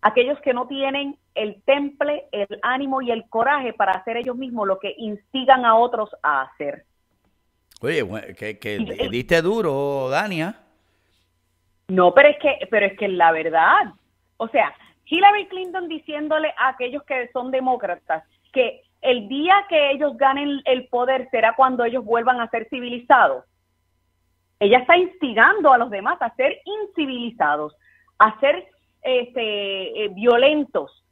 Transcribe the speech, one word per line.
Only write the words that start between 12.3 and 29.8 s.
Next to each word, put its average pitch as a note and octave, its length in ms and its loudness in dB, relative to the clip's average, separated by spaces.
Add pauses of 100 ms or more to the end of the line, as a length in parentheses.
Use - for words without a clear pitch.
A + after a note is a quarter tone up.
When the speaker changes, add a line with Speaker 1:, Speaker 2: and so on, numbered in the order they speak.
Speaker 1:
que, C#4 320 -2
pero G#3 160 2
es G3 140 -2
que G#3 80 -4
la F3 240 4
verdad, E3 600 2 (440)
o A3+ 120 -6
sea, G#3 260 0 (300)
Hillary G4 420 4
Clinton F#4 400 -10
diciéndole D4+ 680 -6
a A#3 120 0
aquellos B3+ 340 -6
que B3 320 -8
son B3+ 160 -6
demócratas A#3+ 760 -4 (300)
que A#3+ 300 -2 (180)
el B3 260 0
día F4 400 2
que D4+ 220 2
ellos C#4 260 -2
ganen C#4 500 0
el B3+ 220 -2
poder B3+ 440 -2
será A3+ 240 2
cuando B3+ 280 4
ellos A#3 220 -2
vuelvan A#3 340 0
a A#3 120 -4
ser A3+ 180 -6
civilizados. A#3+ 760 -4 (1120)
Ella G#3+ 180 4
está B3+ 180 4
instigando D4+ 800 4
a B3 60 6
los A#3+ 100 -2
demás G#3+ 320 -4
a A#3+ 140 -4
ser C#4+ 280 -2
incivilizados, A#3+ 1120 -4 (440)
a G#3+ 200 4
ser, D#4+ 280 0 (340)
este, G#3+ 1040 -4